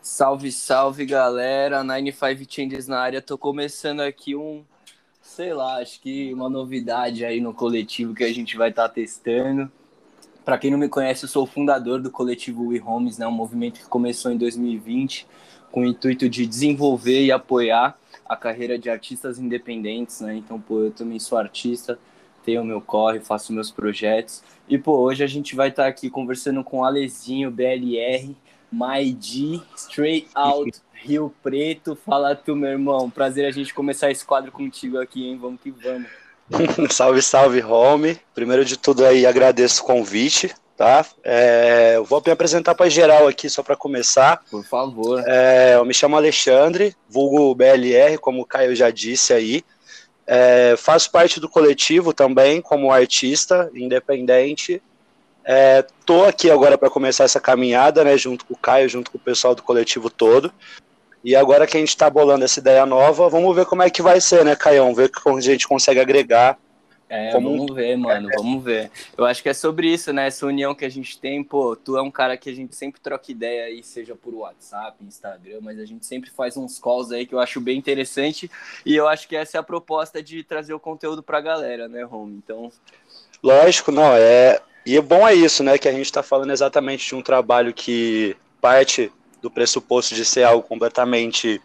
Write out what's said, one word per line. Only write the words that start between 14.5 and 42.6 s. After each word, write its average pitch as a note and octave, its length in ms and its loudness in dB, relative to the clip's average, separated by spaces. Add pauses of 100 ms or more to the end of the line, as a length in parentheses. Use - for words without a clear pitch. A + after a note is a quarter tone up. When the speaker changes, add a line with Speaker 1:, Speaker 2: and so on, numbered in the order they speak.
Speaker 1:
mil A#2+ 160 -6
e A2+ 60 -8
vinte A#2+ 480 -10 (460)
com B2 100 -4
o B2 40 -2
intuito B2+ 440 -4
de A#2 160 -6
desenvolver C3 800 -2
e C3+ 60 2
apoiar B2 680 -2 (260)
a A2+ 120 -8
carreira A#2+ 420 -8
de A#2 140 -8
artistas A#2+ 480 -12
independentes, A#2 840 -10
né? G#2+ 140 -10
Então, A2 260 -16
pô, A2 200 -6
eu A2 100 -4
também A#2 260 -12
sou A2+ 220 -6
artista, A#2+ 580 -8 (480)
tenho A#2 180 -4
meu A2 160 -8
corre, A2 400 -2
faço G#2+ 320 -10
meus A2 200 -10
projetos. G#2+ 720 -6 (260)
E, C#3 80 -2
pô, D3 220 -2
hoje C3 240 -2
a C#3 40 -4
gente C#3+ 280 -10
vai C3+ 160 -2
tá C3+ 160 -2
aqui - 200 -8
conversando C3 560 -8
com C3 180 -8
o B2+ 40 -2
Alezinho, C3+ 640 -6
B B2 140 -8
L B2 340 -4
R, C3 400 -8 (380)
My C3 460 -4
G, C#3+ 400 -10 (160)
Straight D3+ 560 -6
Out C#3+ 520 -4
Speaker 2:
<laughs> - 80 -20
Speaker 1:
Rio D3 380 -6 (120)
Preto. D3+ 520 -8
Fala C#3+ 400 -4
tu, D3 200 -8
meu C#3+ 160 -4
irmão. C3+ 360 -2
Prazer C3+ 380 -4
a C#3 60 -4
gente C3+ 200 -10
começar C#3 380 -4
esse C3+ 160 -8
quadro C3 260 -4
contigo C3 480 -10
aqui, B2+ 280 -10
hein? B2+ 100 -12
Vamos B2 240 -14
que C#3 80 -14
vamos. B2 380 -12 (420)
Speaker 2:
<laughs> D#3 420 -2
Salve, C3 300 2
salve, C3 400 2
home. C#3+ 580 2 (140)
Primeiro B2+ 320 0
de B2+ 100 -6
tudo C3 300 2
aí, B2+ 220 6
agradeço B2 560 2
o - 20 -14
convite, B2 680 -2 (220)
tá? C3 300 4 (180)
É, A#2+ 760 4
eu A2+ 60 0
vou C#3+ 220 -2
me E3 60 2
apresentar E3 420 0